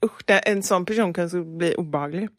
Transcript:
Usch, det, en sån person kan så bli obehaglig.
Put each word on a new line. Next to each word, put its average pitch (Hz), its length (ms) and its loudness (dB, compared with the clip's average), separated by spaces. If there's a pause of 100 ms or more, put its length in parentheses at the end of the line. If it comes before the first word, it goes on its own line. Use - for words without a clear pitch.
Usch, - 200 -4
det, 196 140 6
en 196 240 2
sån 180 220 2
person 214 280 0
kan 170 160 -2
så 175 140 -4 (140)
bli 170 180 0
obehaglig. 151 640 -4